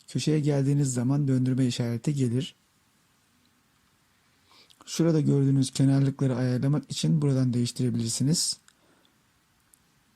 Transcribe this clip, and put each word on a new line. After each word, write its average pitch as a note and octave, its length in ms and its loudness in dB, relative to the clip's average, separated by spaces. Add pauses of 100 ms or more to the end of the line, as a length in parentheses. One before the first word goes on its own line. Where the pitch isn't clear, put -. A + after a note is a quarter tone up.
Köşeye D3+ 320 -2
geldiğiniz C#3+ 540 0
zaman C3+ 340 0
döndürme B2+ 400 0
işareti A#2+ 460 -4
gelir. C3 420 -2 (2250)
Şurada D#3+ 360 0
gördüğünüz C#3 500 2
kenarlıkları C3+ 640 2
ayarlamak B2+ 560 -2
için D#3 300 0
buradan C3 320 0
değiştirebilirsiniz. A#2+ 1080 -2 (1600)